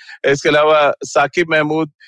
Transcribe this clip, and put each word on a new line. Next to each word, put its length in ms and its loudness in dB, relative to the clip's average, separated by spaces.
इसके 240 0
अलावा 440 2
साकिब 480 -2
महमूद, 400 -2